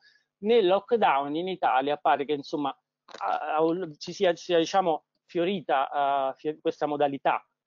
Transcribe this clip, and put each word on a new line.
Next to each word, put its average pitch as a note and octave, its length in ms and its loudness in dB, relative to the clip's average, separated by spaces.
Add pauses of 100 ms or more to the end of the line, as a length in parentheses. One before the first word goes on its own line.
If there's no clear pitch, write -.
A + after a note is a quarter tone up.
(420)
nel A3 240 4
lockdown F3+ 680 2
in F3 140 -4
Italia C#3+ 480 0
pare C#3+ 280 0
che, D3 100 -2
insomma, C#3+ 420 -4 (420)
a-, D#3 380 -4
a-, E3 420 0
ci - 140 -10
sia, F3 240 2
sia, E3+ 220 0
diciamo, E3 480 0 (180)
fiorita, C#3+ 1080 0
eh, C3 60 -8
fio-, D#3 240 -6
questa D#3+ 260 -2
modalità. C#3+ 580 0 (220)